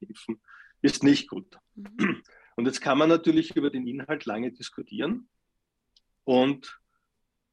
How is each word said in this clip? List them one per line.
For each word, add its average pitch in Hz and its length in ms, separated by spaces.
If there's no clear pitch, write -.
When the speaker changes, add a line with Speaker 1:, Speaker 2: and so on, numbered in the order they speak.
Speaker 1:
Impfen 107 400
ist - 220
nicht 143 260
gut. - 280
Speaker 2:
Mhm. 208 460
Speaker 1:
Und 117 100
jetzt 127 160
kann 139 160
man 156 120
natürlich 165 460
über 143 140
den 127 180
Inhalt 139 380
lange 117 260
diskutieren 143 760
und 131 560